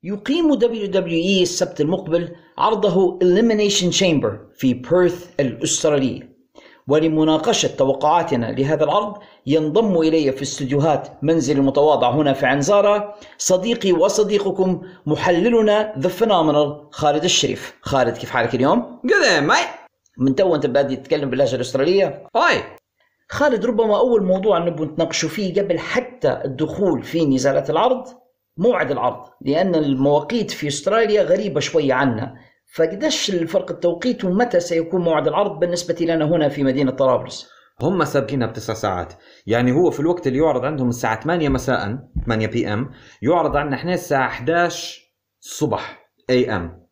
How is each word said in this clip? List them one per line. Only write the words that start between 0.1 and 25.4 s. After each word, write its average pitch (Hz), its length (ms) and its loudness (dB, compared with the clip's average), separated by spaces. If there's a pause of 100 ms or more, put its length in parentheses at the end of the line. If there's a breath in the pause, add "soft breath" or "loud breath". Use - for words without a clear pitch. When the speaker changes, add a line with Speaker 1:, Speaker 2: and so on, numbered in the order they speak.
Speaker 1:
دبليو 226 320 0
دبليو 170 360 0
إي 190 180 2
السبت 175 400 -2
المقبل 170 480 -2 (280 loud breath)
عرضه 196 600 2
Elimination 202 760 2
Chamber 139 380 2 (240)
في 127 180 0
بيرث 175 560 0 (100)
الأسترالية. 135 920 -2 (560 loud breath)
ولمناقشة 156 800 2
توقعاتنا 139 800 0
لهذا 139 380 0
العرض 202 300 2 (320 loud breath)
ينضم 165 520 2
إلي 156 340 2
في 131 100 -6
استوديوهات 143 680 0 (140)
منزل 139 360 2
المتواضع 139 540 4
هنا 143 220 2
في 139 120 -2
عنزارة 202 680 2 (240 loud breath)
صديقي 196 540 0
وصديقكم 190 920 0 (240 loud breath)
محللنا 214 920 2
The 170 220 -2
Phenomenal 156 680 2
خالد 151 320 0
الشريف. - 580 -2
خالد، 127 360 0
كيف - 120 -12
حالك 117 260 -2
اليوم؟ 160 520 0
Speaker 2:
Good 381 180 2
day, 165 260 2
mate. 339 160 2 (500)
Speaker 1:
من 131 180 0
تو 185 200 2
أنت 139 100 -2
بادي 131 300 0
تتكلم 143 340 -4
باللهجة 123 260 0
الأسترالية؟ 147 800 0
Speaker 2:
أوي. 269 280 2 (680)
Speaker 1:
خالد، 247 360 0
ربما 214 320 2
أول 233 260 2
موضوع 190 360 2
نبغى 160 260 -2
نتناقشوا 160 440 -4
فيه 196 320 -2